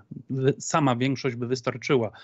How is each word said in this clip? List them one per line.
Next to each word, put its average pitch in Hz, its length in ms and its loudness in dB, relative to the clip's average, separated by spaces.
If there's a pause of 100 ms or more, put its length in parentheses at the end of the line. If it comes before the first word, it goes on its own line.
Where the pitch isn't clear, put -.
(300)
wy-, 131 300 2
sama 143 360 2
większość 127 400 0
by 120 120 -4
wystarczyła, 123 640 0 (120)